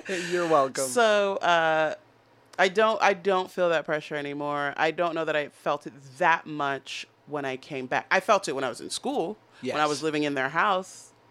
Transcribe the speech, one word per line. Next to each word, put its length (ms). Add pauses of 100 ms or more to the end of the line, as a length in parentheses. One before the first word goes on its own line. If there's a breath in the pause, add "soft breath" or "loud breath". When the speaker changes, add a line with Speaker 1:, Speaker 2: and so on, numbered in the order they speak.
(160)
Speaker 1:
<laughs> 160
You're 160
welcome. 380
Speaker 2:
So, 520
uh, 560 (640)
I 100
don't, 320
I 120
don't 380
feel 180
that 160
pressure 300
anymore. 600
I 160
don't 220
know 100
that 120
I 140
felt 380
it 60 (240)
that 300
much 580 (220)
when 180
I 120
came 280
back. 240
I 100
felt 300
it 60
when 80
I 60
was 120
in 80
school, 480 (240 loud breath)
when 140
I 60
Speaker 1:
Yes. 80
Speaker 2:
was 120
living 220
in 100
their 160
house. 640 (200)